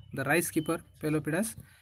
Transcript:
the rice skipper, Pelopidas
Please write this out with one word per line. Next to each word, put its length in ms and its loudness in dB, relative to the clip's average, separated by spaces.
the 120 -2
rice 220 4
skipper, 360 0
Pelopidas 560 0